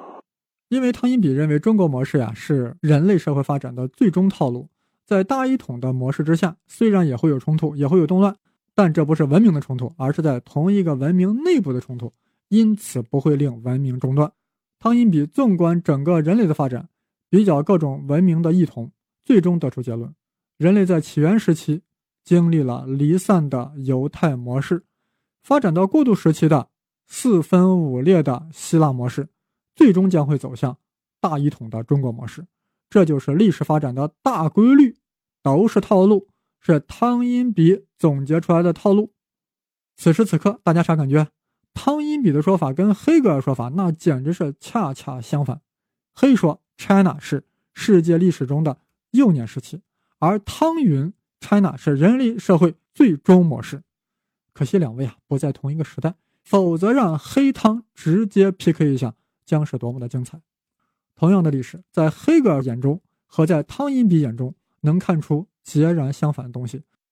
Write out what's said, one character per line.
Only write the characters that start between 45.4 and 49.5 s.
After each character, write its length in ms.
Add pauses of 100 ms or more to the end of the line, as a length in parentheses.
反。 160 (540)
黑 200
说 280 (160)
China 420
是 240 (300)
世 280
界 160
历 140
史 140
中 180
的 140 (340)
幼 220
年 120
时 140